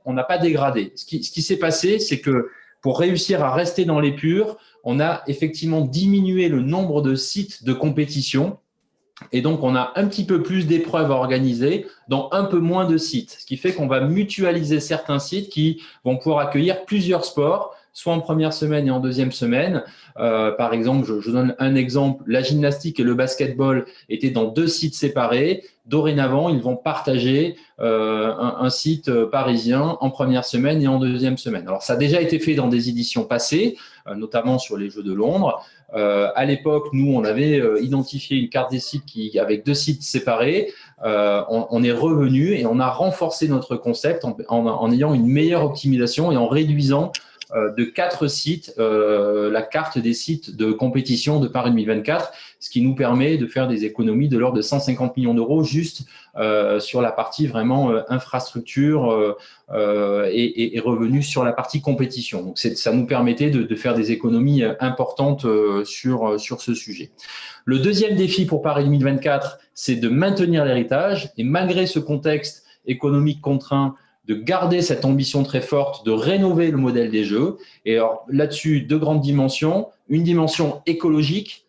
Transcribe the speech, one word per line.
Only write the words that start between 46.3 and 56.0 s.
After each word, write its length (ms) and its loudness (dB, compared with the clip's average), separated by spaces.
et 60 4
en 100 2
réduisant, 640 2
euh, 200 0
de 100 0
quatre 440 -2
sites, 520 -4
euh, 720 2
la 100 0
carte 360 -4
des 160 0
sites 420 -6
de 160 0
compétition 680 0
de 80 0
Paris 220 0
deux 40 4
mille 120 0
vingt-quatre, 440 -2
ce 80 -14
qui 100 -2
nous 160 2
permet 400 2
de 100 0
faire 220 -2
des 160 -2
économies 460 0
de 80 2
l'ordre 180 2
de 60 0
cent 180 0
cinquante 380 -2
millions 160 2
d'euros 280 2
juste, 420 -2